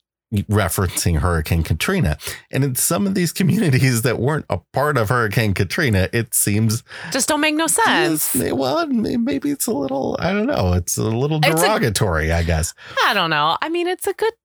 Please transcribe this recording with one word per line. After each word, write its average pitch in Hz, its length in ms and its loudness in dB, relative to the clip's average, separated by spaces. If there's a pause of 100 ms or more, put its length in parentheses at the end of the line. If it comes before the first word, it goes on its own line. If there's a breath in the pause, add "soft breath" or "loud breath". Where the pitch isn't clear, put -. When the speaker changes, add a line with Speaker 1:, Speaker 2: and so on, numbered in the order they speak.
(340)
Speaker 1:
referencing 95 840 0
Hurricane 85 420 0
Katrina. 85 560 0 (320 loud breath)
And 131 140 0
in 131 120 -2
some 190 300 0
of 190 80 0
these 180 180 0
communities 135 720 2
that 117 180 0
weren't 143 300 -2
a 95 80 -2 (160)
part 147 240 2
of 107 120 2
Hurricane 113 440 2
Katrina, 98 580 0
it 117 220 -2
seems 110 500 0 (280 loud breath)
Speaker 2:
Just 262 180 -2
don't 311 120 0
make 311 140 2
no 320 120 0
sense. 196 640 0
Speaker 1:
Yes, - 20 0
may-, - 160 -2
well, 285 360 0
may-, 240 300 -2
maybe 277 340 -2
it's - 160 -4
a 233 60 -2
little, 269 460 -4
I 185 140 -2
don't 208 140 -2
know, 92 260 0
it's 87 240 -2
a 120 60 -2
little 127 340 0
Speaker 2:
It's 156 120 2
a - 20 2
Speaker 1:
derogatory, 101 800 2
I 85 100 2
guess. 80 320 0 (320 loud breath)
Speaker 2:
I 269 80 2
don't 180 160 0
know. 151 320 0
I 320 80 -6
mean, 339 180 -2
it's 370 200 -4
a 392 60 0
good 440 200 -2 (120)